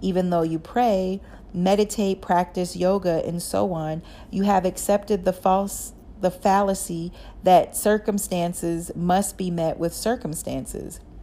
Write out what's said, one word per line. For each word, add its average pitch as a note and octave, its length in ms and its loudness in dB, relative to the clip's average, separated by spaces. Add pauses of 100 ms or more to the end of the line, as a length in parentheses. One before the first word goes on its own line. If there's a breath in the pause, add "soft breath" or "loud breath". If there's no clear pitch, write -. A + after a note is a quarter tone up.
even F3+ 300 0
though E3+ 120 2
you E3 160 -2
pray, G3 640 0 (320 loud breath)
meditate, G3 680 2
practice F3+ 540 0
yoga, F3+ 500 2
and E3+ 160 -4
so F#3+ 320 -2
on, D#3+ 300 -4 (260 loud breath)
you F#3+ 140 -2
have G3 220 4
accepted G3+ 600 0
the F#3 80 2
false, G3 600 0 (280)
the - 120 0
fallacy F#3+ 800 0 (320 loud breath)
that F3+ 320 8
circumstances F3+ 1200 0
must F3+ 420 0
be F3+ 140 -2
met E3 260 -2
with E3+ 160 -4
circumstances. - 1040 -6 (240)